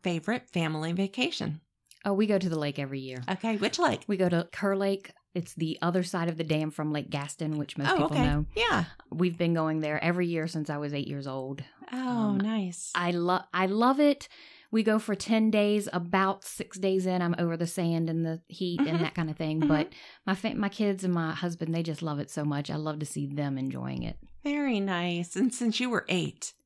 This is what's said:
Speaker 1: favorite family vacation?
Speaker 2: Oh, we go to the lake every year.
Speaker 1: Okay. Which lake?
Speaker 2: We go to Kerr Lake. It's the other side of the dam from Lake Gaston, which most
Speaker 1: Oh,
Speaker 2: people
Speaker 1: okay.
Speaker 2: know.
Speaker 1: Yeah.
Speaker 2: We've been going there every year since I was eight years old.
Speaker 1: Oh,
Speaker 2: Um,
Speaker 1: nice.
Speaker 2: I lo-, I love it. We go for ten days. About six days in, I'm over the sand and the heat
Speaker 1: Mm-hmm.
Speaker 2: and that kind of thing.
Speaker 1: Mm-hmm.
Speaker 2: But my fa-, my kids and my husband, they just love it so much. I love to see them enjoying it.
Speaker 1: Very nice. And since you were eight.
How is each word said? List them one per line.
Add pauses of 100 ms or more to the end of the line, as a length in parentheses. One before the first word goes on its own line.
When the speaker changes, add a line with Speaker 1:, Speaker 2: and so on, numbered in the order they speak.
Speaker 1:
favorite
family
vacation? (440)
Speaker 2:
Oh,
we
go
to
the
lake
every
year.
Speaker 1:
Okay.
Which
lake?
Speaker 2:
We
go
to
Kerr
Lake. (220)
It's
the
other
side
of
the
dam
from
Lake
Gaston,
which
most
Speaker 1:
Oh,
Speaker 2:
people (100)
Speaker 1:
okay.
Speaker 2:
know. (100)
Speaker 1:
Yeah. (260)
Speaker 2:
We've
been
going
there
every
year
since
I
was
eight
years
old. (300)
Speaker 1:
Oh, (320)
Speaker 2:
Um,
Speaker 1:
nice.
Speaker 2:
I
lo-, (100)
I
love
it. (440)
We
go
for
ten
days.
About
six
days
in,
I'm
over
the
sand
and
the
heat
Speaker 1:
Mm-hmm.
Speaker 2:
and
that
kind
of
thing.
Speaker 1:
Mm-hmm.
Speaker 2:
But (340)
my
fa-,
my
kids
and
my
husband,
they
just
love
it
so
much.
I
love
to
see
them
enjoying
it. (260)
Speaker 1:
Very
nice.
And
since
you
were
eight. (140)